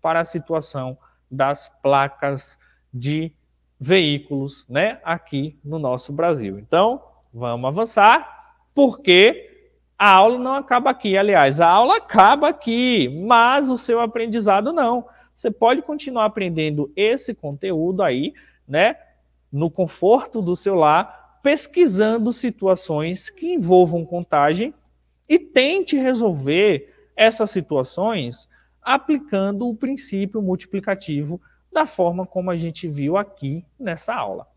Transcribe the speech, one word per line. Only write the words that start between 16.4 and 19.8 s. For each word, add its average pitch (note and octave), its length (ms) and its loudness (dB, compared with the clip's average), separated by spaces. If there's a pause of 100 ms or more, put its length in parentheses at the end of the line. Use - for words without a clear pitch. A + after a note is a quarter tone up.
esse A3 380 -2
conteúdo F3 680 -6
aí, D3 320 -2 (340)
né, E3+ 280 2 (560)
no D#3 180 -4
conforto G#3 720 0